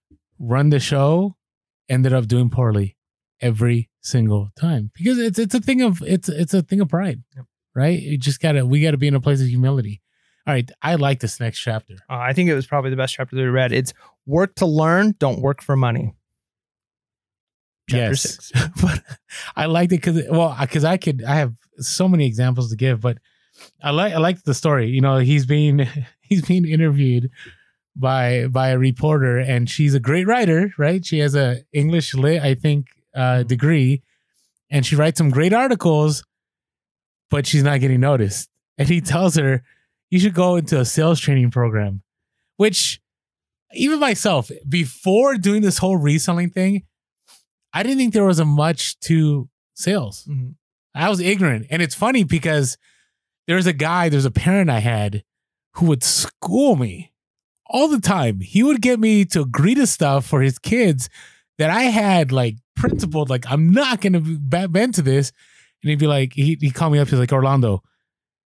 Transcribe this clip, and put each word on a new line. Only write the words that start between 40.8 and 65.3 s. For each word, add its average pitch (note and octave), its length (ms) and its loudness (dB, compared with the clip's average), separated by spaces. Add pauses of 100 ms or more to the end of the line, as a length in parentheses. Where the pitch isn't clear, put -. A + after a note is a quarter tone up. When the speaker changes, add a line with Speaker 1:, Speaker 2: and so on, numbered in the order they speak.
Speaker 1:
sales D#3+ 360 0
training B2+ 300 2
program," G#2+ 500 -2 (560)
which - 420 0 (720)
even C#4+ 280 0
myself, G3+ 500 0 (160)
before F#3 680 0
doing G3+ 260 0
this G3 160 0
whole F#3+ 180 0
reselling E3+ 540 0
thing, F#3+ 340 -2 (880)
I F3+ 120 -4
didn't C4+ 160 0
think A#3+ 140 0
there G#3 120 4
was F3+ 140 4
a D#3+ 60 2
much D3 560 0
to D3+ 460 0 (280)
sales. E3 540 -6
Speaker 2:
Mm-hmm. B2+ 200 -6 (440)
Speaker 1:
I D#3 160 -2
was F#3 120 0
ignorant. E3+ 480 0
And E3 120 -4
it's D#3 140 -4
funny A3+ 300 0
because D3+ 520 -2 (680)
there's F3 180 0
a F3+ 80 2
guy, E3 360 0
there's C#3+ 160 2
a B2 60 0
parent F3+ 380 2
I A#2 100 2
had G#2 440 -2 (520)
who E3+ 100 0
would D3 180 2
school A3+ 720 0
me A2+ 380 -6 (520)
all C#4+ 220 0
the C#4+ 140 0
time. B2 400 0
He F#3 200 0
would C4+ 200 2
get B3 180 0
me G#3+ 260 4
to F3 160 -2
agree C#3 340 2
to C4+ 120 4
stuff C#3 380 0
for C#3 160 0
his C3+ 180 0
kids F#3 500 0 (480)
that D#3 120 0
I A3 140 0
had, G3+ 500 2
like, A#2+ 220 0 (200)
principled, D3+ 540 -2
like, A#2+ 200 -4
"I'm D#3 220 2
not B3+ 300 2
gonna F#3 180 2
be, D#3+ 160 -4
be-, D#3 320 -4
bend G#3+ 280 0
to F3 60 0
this." C3+ 300 0 (500)